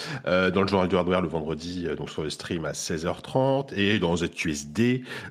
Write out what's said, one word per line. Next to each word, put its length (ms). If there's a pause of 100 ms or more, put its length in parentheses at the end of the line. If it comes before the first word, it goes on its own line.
(240)
Euh, 260
dans 120
le 40
journal 220
du 80
hardware 240
le 80
vendredi, 580
euh, 100
donc 120
sur 140
le 80
stream 340
à 80
seize 320
heures 160
trente, 540
et 240
dans 180
Z 140
Q 220
S 160
D, 340 (280)